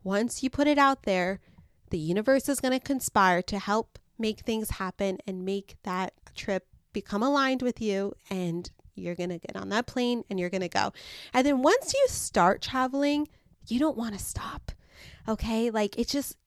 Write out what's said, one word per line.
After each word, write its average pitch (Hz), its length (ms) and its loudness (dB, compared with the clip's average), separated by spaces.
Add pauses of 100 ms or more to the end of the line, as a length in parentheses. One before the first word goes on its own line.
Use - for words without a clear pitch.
once 202 400 0
you 262 40 0
put 294 200 2
it 294 100 6
out 269 240 4
there, 190 380 0 (500)
the 175 80 -2
universe 208 500 2
is 277 120 0
gonna 254 180 0
conspire 190 640 4
to 202 160 -4
help 208 400 -2 (180)
make 220 240 -4
things 220 300 -4
happen 190 560 -4
and 185 180 -8
make 196 380 -6
that 185 300 -4 (240)
trip 190 300 -4 (260)
become 208 300 -2
aligned 262 400 2
with 247 180 -2
you, 202 340 -2 (160)
and 175 400 -4 (240)
you're 175 220 -8
gonna 175 220 -6
get - 180 -12
on 196 140 -10
that 220 160 0
plane 240 440 -2
and 190 80 -2
you're 180 120 -2
gonna 185 180 -2
go. 202 240 0 (400)
And 254 120 4
then 277 180 2
once 453 320 4
you 539 140 4
start - 540 2
traveling, 277 680 0 (380)
you 233 120 -2
don't 302 180 2
wanna 220 220 -6
stop, - 540 -10 (560)
okay? 220 420 0
Like, 214 260 0
it 233 120 0
just - 280 -4 (100)